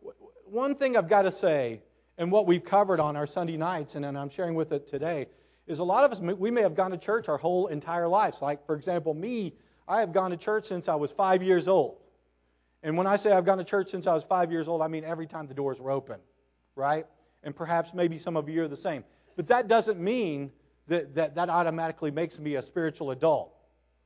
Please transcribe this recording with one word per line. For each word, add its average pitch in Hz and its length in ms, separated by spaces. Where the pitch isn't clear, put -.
W-, - 180
w-, - 120
one 254 300
thing 262 220
I've 170 120
gotta 202 220
say, 139 500
and 175 140
what 202 160
we've 175 160
covered 190 360
on 151 160
our 147 120
Sunday 165 300
nights, 160 380
and, 143 100
and 139 120
I'm 139 120
sharing 170 260
with 160 160
it 143 160
today, 143 400
is 165 140
a 180 40
lot 214 220
of 254 60
us, 208 80
m-, 180 200
we 208 100
may 240 120
have 170 140
gone 190 160
to 175 60
church 220 320
our 147 80
whole 180 300
entire 170 400
lives. 190 340
Like, 143 240
for 156 100
example, 160 380
me, 196 400
I 208 120
have 180 140
gone 185 180
to 170 60
church 214 280
since 180 220
I 165 80
was 147 160
five 185 320
years 180 240
old. 175 300
And 160 140
when 185 100
I 202 100
say 208 140
I've 185 140
gone 190 120
to 180 60
church 196 260
since 190 180
I 175 60
was 156 100
five 175 280
years 160 160
old, 165 140
I 160 60
mean 160 160
every 160 240
time 156 200
the 131 60
doors 135 260
were 131 120
open, 131 280
right? 147 300
And 147 120
perhaps 170 380
maybe 170 240
some 160 200
of 147 100
you 165 160
are 156 40
the 143 100
same. 147 260
But 160 120
that 240 200
doesn't 220 320
mean 170 520
that, 147 280
that, 151 200
that 175 140
automatically 165 640
makes 151 280
me 147 160
a 135 60
spiritual 160 500
adult. 131 420